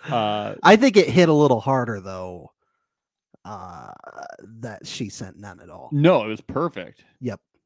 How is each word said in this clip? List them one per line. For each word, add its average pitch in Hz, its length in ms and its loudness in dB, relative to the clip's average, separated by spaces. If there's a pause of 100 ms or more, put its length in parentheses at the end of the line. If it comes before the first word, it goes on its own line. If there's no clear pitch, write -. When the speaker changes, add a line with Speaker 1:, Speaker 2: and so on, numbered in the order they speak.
Speaker 1:
Uh, 104 540 -2
Speaker 2:
I 196 120 10
think 226 220 4
it 170 120 6
hit 170 200 4
a 156 40 4
little 143 260 4
harder, 117 420 -2
though, 92 500 -12 (960)
uh, 90 460 -16 (680)
that 113 260 -16
she - 240 -10
sent 95 280 -16
none 98 220 -20
at 87 100 -20
all. - 220 -20
Speaker 1:
No, 147 320 2
it 107 40 -8
was 110 140 -10
perfect. - 640 -10 (160)
Speaker 2:
Yep. 117 200 -10 (260)